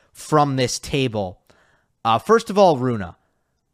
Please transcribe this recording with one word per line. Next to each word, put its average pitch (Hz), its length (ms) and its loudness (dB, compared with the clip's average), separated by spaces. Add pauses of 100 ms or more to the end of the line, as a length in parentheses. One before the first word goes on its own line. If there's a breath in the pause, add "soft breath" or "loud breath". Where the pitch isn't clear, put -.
(140)
from 147 420 0
this 127 240 -2
table. 110 640 -6 (600 soft breath)
Uh, 113 140 2
first 220 320 2
of 196 80 -2
all, 180 200 4
Rune. 113 360 -4 (600)